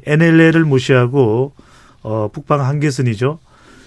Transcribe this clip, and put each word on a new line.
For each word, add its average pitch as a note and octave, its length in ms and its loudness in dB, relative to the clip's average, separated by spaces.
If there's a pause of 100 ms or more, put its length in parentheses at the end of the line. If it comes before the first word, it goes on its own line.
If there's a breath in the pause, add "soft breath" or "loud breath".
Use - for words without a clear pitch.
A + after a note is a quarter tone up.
엔엘엘을 E3 580 4
무시하고, B2+ 880 0 (480 soft breath)
어, G#2+ 320 -6
북방 D3 280 -4
한계선이죠. C3+ 760 -4 (500 soft breath)